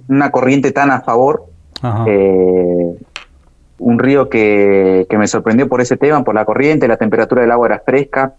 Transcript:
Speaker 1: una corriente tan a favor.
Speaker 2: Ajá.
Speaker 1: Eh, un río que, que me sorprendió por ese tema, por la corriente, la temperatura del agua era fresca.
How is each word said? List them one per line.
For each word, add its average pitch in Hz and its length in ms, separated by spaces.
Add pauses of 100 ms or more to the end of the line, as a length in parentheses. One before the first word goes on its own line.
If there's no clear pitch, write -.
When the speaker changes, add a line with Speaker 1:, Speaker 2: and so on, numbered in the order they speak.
Speaker 1:
una 135 220
corriente 131 420
tan 139 180
a 127 100
favor. 131 460 (340)
Speaker 2:
Ajá. 113 260
Speaker 1:
Eh, 92 880 (840)
un 117 200
río 135 300
que, 101 800
que 110 80
me 104 100
sorprendió 113 400
por 127 140
ese 123 160
tema, 143 260
por 113 120
la 107 100
corriente, 131 420
la 117 120
temperatura 113 420
del 120 120
agua 120 160
era - 100
fresca. 135 600